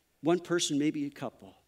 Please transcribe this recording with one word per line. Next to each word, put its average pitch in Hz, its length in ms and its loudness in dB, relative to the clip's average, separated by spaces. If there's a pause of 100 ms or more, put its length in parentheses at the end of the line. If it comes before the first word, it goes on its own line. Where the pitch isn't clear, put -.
(220)
one 170 200 2
person, 170 360 0
maybe 147 280 0
a 143 40 -6
couple. 107 460 -10 (120)